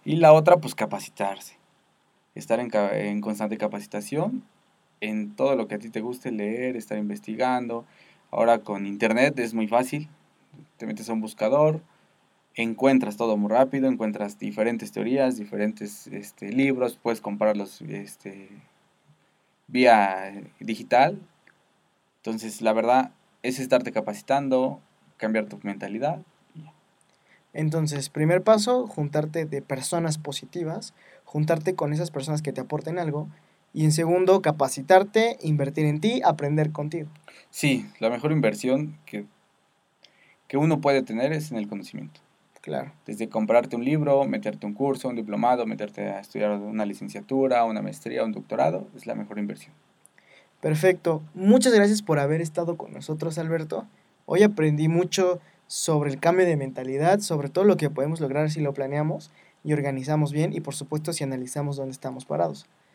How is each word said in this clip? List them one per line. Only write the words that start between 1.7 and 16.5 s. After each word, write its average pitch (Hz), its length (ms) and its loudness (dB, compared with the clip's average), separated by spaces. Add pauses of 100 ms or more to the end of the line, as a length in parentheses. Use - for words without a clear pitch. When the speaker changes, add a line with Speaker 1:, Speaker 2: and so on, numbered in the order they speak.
Speaker 1:
Estar 113 260 -2
en 123 100 -6
ca-, 104 280 0
en 104 240 -2
constante 107 360 -4
capacitación, 110 840 -4 (580)
en 107 340 -6
todo 135 200 2
lo 110 120 -2
que 107 80 -6
a 104 40 -8
ti 113 100 -12
te 110 120 -8
guste, 123 300 -8
leer, 117 460 -4
estar 107 200 -8
investigando. 117 880 -4 (460)
Ahora 117 280 4
con 101 280 -6
internet 110 520 2
es 113 140 -4
muy 110 140 -2
fácil. 127 420 0 (680)
Te 113 80 -12
metes 110 240 -8
a 113 40 -2
un 110 80 -2
buscador, 147 600 2 (720)
encuentras 113 640 0
todo 113 180 0
muy 104 160 0
rápido, 131 380 2
encuentras 107 500 -4
diferentes 107 540 -4
teorías, 127 420 0
diferentes, 104 720 -6
este, 101 460 -12